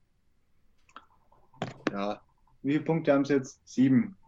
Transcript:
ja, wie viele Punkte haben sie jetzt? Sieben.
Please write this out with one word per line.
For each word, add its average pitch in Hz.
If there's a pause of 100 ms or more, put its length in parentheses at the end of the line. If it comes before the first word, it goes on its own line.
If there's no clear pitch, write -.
(1900)
ja, 101 (420)
wie 135
viele 151
Punkte 160
haben 139
sie 143
jetzt? 131
Sieben. 123 (120)